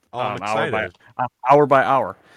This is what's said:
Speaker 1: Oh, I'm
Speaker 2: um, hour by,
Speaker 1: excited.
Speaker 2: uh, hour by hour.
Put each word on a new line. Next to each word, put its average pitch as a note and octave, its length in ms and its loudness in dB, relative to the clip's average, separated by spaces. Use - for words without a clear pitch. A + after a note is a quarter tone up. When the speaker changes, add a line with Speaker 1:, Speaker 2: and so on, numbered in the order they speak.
Speaker 1:
Oh, A#2+ 60 -8
I'm G#2 180 -6
Speaker 2:
um, F#2 60 -12
hour A2 240 -4
by, A2 160 -4
Speaker 1:
excited. - 140 -14
Speaker 2:
uh, B2 100 -4
hour D3 160 6
by C3+ 180 4
hour. G#2+ 340 -2